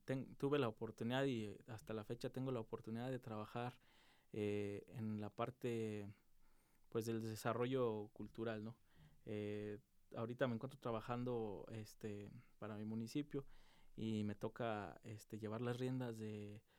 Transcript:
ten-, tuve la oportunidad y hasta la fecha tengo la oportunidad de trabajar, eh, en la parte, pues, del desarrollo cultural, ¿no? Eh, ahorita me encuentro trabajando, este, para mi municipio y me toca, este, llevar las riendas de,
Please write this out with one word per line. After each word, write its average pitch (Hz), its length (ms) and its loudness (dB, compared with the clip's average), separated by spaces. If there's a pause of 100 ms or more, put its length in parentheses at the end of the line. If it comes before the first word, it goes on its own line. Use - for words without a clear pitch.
ten-, 135 300 0
tuve 143 240 6
la 127 80 8
oportunidad 117 580 2
y 110 300 2 (120)
hasta 110 260 -6
la 107 100 0
fecha 123 280 -2
tengo 131 200 0
la 120 80 2
oportunidad 113 520 -2
de 127 80 0
trabajar, 120 580 -2 (560)
eh, 104 500 2 (140)
en 107 240 0
la 104 80 -2
parte, 113 760 0 (840)
pues, 113 160 2
del 113 160 2
desarrollo 113 920 2
cultural, 110 500 -2
¿no? 113 120 -6 (500)
Eh, 104 540 -2 (360)
ahorita 120 320 2
me 117 80 2
encuentro 131 240 -6
trabajando, 117 920 0
este, 104 600 -6 (280)
para 107 180 -4
mi 107 80 -2
municipio 117 600 0 (500)
y 110 280 2
me 104 120 2
toca, 107 680 0
este, 110 360 -8
llevar 110 220 -2
las 123 160 2
riendas 127 400 0
de, 107 440 -4 (180)